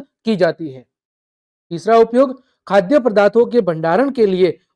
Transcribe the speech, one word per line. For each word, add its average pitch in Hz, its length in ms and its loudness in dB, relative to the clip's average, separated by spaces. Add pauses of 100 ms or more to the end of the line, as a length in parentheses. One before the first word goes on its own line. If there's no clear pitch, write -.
(260)
की 220 100 -2
जाती 165 340 -2
है। 131 160 -20 (840)
तीसरा 180 260 0
उपयोग, 247 440 0 (260)
खाद्य 202 320 2
पदार्थों 220 460 2
के 240 160 -2
भंडारण 175 500 -2
के 240 140 0
लिए 185 320 0 (180)